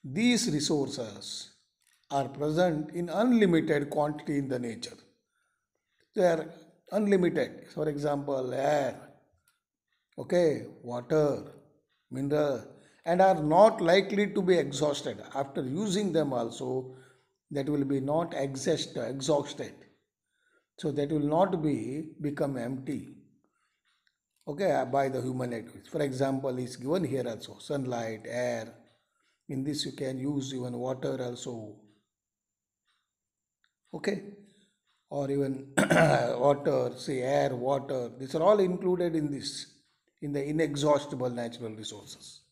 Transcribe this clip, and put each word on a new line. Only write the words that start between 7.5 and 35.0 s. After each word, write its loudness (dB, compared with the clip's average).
For -2
example, -2
air, 0
okay, 2
water, 0
mineral, -2
and 2
are 6
not 8
likely 4
to 0
be 4
exhausted. -2
After -4
using -2
them 2
also, -4
that -2
will 0
be 0
not 0
exhaust-, -2
exhausted. -2
So -2
that -2
will 2
not 2
be -2
become -2
empty, -6
okay, 0
uh, 2
by 0
the -2
human -4
activities. -12
For -4
example, -2
is -8
given -2
here -2
also, -12
sunlight, -6
air. -4
In -4
this -4
you -8
can -6
use -4
even -6
water -4
also. -10
Okay, -4